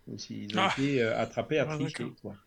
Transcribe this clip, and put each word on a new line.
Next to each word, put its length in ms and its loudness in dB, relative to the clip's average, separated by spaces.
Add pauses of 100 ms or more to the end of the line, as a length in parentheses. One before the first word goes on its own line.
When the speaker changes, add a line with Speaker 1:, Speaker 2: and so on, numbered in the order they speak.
(120)
Speaker 1:
aussi. 320 -10
Ils 120 -4
ont 60 4
Speaker 2:
Ah. 140 4
Speaker 1:
été, 260 4
euh, 160 4
attrapés 400 0
à 100 4
Speaker 2:
Ah, 80 -2
Speaker 1:
tricher, 280 -2
Speaker 2:
d'accord. 180 -10
Speaker 1:
quoi. 140 -10 (100)